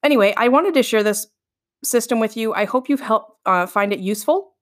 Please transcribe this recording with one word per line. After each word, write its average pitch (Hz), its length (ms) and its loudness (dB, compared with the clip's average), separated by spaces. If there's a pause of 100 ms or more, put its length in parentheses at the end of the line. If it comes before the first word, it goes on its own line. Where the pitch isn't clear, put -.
Anyway, 226 340 4
I 233 120 2
wanted 320 260 2
to 277 80 4
share 220 220 0
this 208 240 -2 (560)
system 240 360 -2
with 220 160 -2
you. 220 200 -4
I 208 100 0
hope 254 240 -2
you've 277 120 0
helped, - 320 -2 (120)
uh, 180 220 0
find 202 260 -2
it 196 60 -6
useful. 214 640 -2